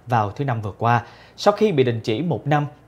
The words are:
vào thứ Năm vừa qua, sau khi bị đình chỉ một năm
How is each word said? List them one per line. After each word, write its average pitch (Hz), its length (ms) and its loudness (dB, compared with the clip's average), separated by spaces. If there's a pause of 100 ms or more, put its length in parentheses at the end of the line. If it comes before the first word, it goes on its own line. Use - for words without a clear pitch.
vào 110 240 0
thứ 139 140 -6
Năm 120 180 -4
vừa 101 160 -6
qua, 117 280 2 (300)
sau 202 160 2
khi 208 200 2
bị 131 120 4
đình 117 200 -2
chỉ 113 180 -2
một 151 240 -4
năm 147 200 0 (220)